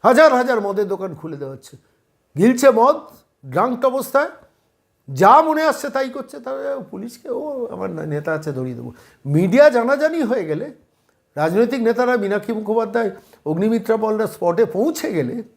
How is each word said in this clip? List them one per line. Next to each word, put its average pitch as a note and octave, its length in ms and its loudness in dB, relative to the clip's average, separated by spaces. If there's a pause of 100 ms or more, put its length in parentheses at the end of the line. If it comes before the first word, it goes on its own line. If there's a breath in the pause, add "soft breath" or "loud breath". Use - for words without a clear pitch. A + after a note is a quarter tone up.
হাজার C4 320 6
হাজার B3 260 0
মদের G3+ 280 -4
দোকান F#3+ 260 -8
খুলে D#3+ 220 -12
দেওয়া C3+ 180 -12
হচ্ছে, - 220 -20 (600)
গিলছে B3 340 6
মদ, B3 260 4 (500)
ড্রাঙ্ক A#3 380 -2
অবস্থায় C4+ 460 -2 (840)
যা G3+ 300 6
মনে D#4 200 0
আসছে D4 280 -2
তাই C4+ 200 -4
করছে। C#4 300 -14
তবে C4+ 500 -8
পুলিশকে, A3+ 400 -14
"ও C4+ 360 -6
আমার F#3 240 -8
নেতা D#3 420 -6
আছে, D#3 200 -6
ধরিয়ে B2+ 220 -8
দেবো।" A#2+ 180 -14 (340 soft breath)
মিডিয়া F#3+ 440 6
জানাজানি C#4 520 0
হয়ে A3+ 220 -2
গেলে, E3+ 300 -6 (640)
রাজনৈতিক G#3+ 440 0
নেতারা A#3+ 360 0
মীনাক্ষী G#3 360 -4
মুখোপাধ্যায়, A3 580 -2 (360 soft breath)
অগ্নিমিত্রা A3 500 0
পলরা G#3+ 300 -2
স্পটে E3+ 380 0
পৌঁছে B3+ 480 -2
গেলে G3 300 -4 (140)